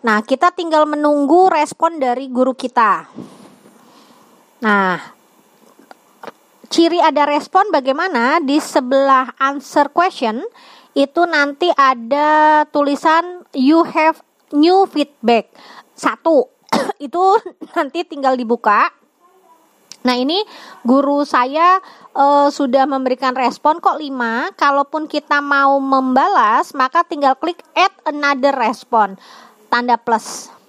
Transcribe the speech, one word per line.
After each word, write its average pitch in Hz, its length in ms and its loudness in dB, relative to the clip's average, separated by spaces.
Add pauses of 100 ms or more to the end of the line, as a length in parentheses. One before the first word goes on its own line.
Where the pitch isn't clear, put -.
Nah, 214 160 2
kita 320 320 0
tinggal 320 320 0
menunggu 294 640 2
respon 330 480 -2
dari 269 320 -4
guru 254 240 0
kita. 214 560 -2 (1500)
Nah, 196 400 0 (1700)
ciri 330 320 0
ada 302 240 0
respon 302 480 -2
bagaimana? 285 720 -2
Di 277 160 0
sebelah 269 800 0
answer 285 560 -2
question, 285 480 -2 (480)
itu 277 320 0
nanti 294 480 -2
ada 294 960 2
tulisan 320 880 -2
"You 302 320 2
have 311 320 0 (320)
new 349 400 4
feedback." 240 640 -2 (400)
Satu, 277 560 0 (160)
<clears throat> - 320 -4
itu 285 240 -4 (560)
nanti 311 240 -6
tinggal 269 320 -2
dibuka. 233 560 0 (1080)
Nah, 247 160 -2
ini 277 240 -2 (480)
guru 277 400 0
saya, 311 560 0 (320)
eh, 285 320 4
sudah 269 400 0
memberikan 262 480 -2
respon 262 480 -2
kok 311 160 0
lima. 262 560 -6
Kalaupun 285 560 -2
kita 294 320 -2
mau 277 400 2
membalas, 269 880 2
maka 277 320 0
tinggal 277 320 0
klik 339 240 -8 (160)
add 370 160 2 (160)
another 285 480 -2
respon, 220 640 -2 (480)
tanda 240 320 0
plus. - 480 -4 (220)